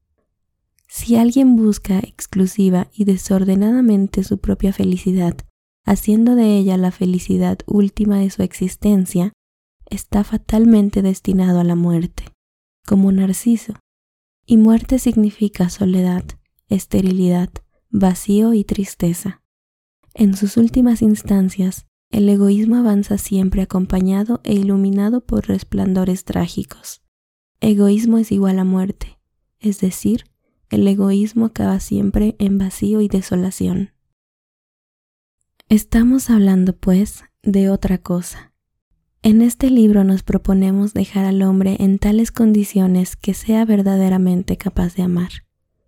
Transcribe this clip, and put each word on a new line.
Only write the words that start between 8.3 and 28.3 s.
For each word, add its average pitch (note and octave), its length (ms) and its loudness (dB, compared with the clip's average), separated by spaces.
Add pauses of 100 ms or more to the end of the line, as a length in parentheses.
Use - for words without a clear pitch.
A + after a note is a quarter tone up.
existencia, F#3 880 -2 (560)
está G3+ 360 -4
fatalmente A3 760 2
destinado F#3 600 0
a E3+ 40 2
la F3 120 0
muerte, E3+ 480 -2 (600)
como G3 280 2
Narciso. F#3+ 600 0 (720)
Y A#3 100 4
muerte A3+ 420 4
significa G#3 720 0
soledad, F#3 560 -2 (420)
esterilidad, F#3 840 0 (380)
vacío G3+ 640 0
y G#3 120 0
tristeza. - 800 -6 (680)
En G3 220 2
sus G3 220 -4
últimas A#3 460 2
instancias, G3 840 -2 (240)
el G#3 180 2
egoísmo G3+ 460 2
avanza G#3 420 0
siempre F#3+ 460 -2
acompañado F#3+ 800 -2
e G#3+ 120 -2
iluminado G3 680 0
por G#3 220 -4
resplandores F#3 760 -2
trágicos. - 800 -8 (560)
Egoísmo G#3+ 580 2
es A3 140 -2